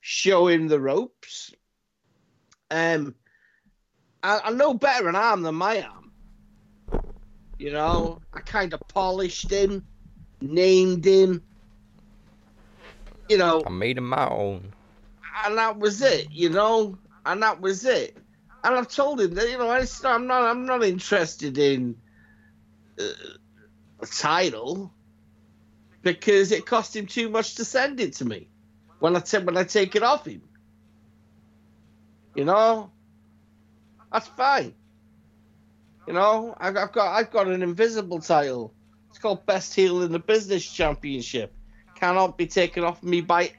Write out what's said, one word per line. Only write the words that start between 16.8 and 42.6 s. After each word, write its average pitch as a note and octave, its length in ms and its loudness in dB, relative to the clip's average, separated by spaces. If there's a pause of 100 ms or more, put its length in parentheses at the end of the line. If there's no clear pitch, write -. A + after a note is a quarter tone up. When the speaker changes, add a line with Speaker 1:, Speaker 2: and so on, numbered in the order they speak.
Speaker 1:
and F#3 160 -2
that G#3+ 200 0
was F#3+ 240 -4
it. G3+ 320 0 (480)
And B3 100 2
I've B3 140 -2
told C#4+ 320 0
him F3 140 2
that, A3+ 140 0
you B3+ 80 -6
know, A#3 140 -2
it's B3+ 320 -2
not, B3+ 120 2
I'm B3 120 -2
not, B3+ 160 2
I'm A#3+ 220 0
not B3+ 180 0
interested F3+ 760 -2
in, C3 380 2 (1040)
uh, - 40 -6 (1000)
a A#2 40 -12
title D#3+ 880 -2 (1080)
because G3 500 4
it F#3 140 -2
cost A#3 300 -2
him G#3 120 -8
too A#3 220 -4
much A3 260 -2
to - 100 -6
send C4 360 -2
it D#3 140 -4
to C3 100 -8
me G2 240 -8 (500)
when E3+ 160 2
I F3 40 2
ta-, G3 200 -2
when F3+ 160 -2
I F#3 80 2
take F#3+ 320 0
it G#3 80 2
off C#4+ 240 0
him. G2 140 -16 (1900)
You C#3+ 100 -2
know, G#3+ 460 2 (1200)
that's A3 160 -4
fine. B3+ 460 0 (1300)
You E3+ 60 -8
know, A3 460 2
I've, G3 180 -4
I've G3+ 140 -2
got, G3 240 0
I've A3+ 160 0
got G3+ 160 2
an F#3 160 -2
invisible F#3 560 -2
title. C3+ 540 0 (360)
It's - 100 -20
called G3+ 260 -4
Best F#3+ 280 -2
Heel F3+ 300 4
in E3+ 80 -2
the E3 80 -2
Business G3+ 500 0
Championship. C3+ 840 -4 (420)
Cannot F#3 420 0
be E3+ 100 -2
taken F3 360 0